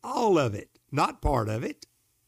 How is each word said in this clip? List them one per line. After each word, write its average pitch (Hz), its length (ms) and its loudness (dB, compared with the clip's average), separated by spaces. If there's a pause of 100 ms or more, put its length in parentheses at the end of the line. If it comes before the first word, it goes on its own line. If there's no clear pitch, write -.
all 226 340 2
of 117 160 2
it, - 240 -14 (140)
not 180 280 0
part 120 280 0
of 110 160 -4
it, - 220 -12 (420)